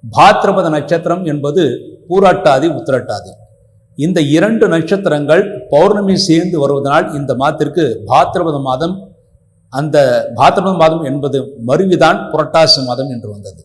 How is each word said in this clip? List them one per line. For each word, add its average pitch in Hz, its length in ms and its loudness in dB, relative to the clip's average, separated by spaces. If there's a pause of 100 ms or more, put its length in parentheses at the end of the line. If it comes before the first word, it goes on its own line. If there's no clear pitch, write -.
பாத்ரபத 185 720 2
நட்சத்திரம் 170 560 -4
என்பது 147 320 -2 (420)
பூராட்டாதி, 170 640 4 (100)
உத்திரட்டாதி. 113 520 -6 (680)
இந்த 170 220 -2 (160)
இரண்டு 214 360 2
நட்சத்திரங்கள் 165 720 0 (280)
பௌர்ணமி 190 520 2
சேர்ந்து 165 380 0
வருவதனால் 139 440 0 (120)
இந்த 139 140 -6 (100)
மாதத்திற்கு 151 420 -2 (260)
பாத்ரபத 165 480 0 (100)
மாதம், 165 280 -4 (800)
அந்த 147 240 -2 (420)
பாத்ரபத 185 420 2
மாதம் 160 280 2
என்பது 139 300 -4 (300)
மருவிதான் 165 500 2 (120)
புரட்டாசி 156 580 2
மாதம் 131 260 -6
என்று 107 200 -12
வந்தது. 98 300 -16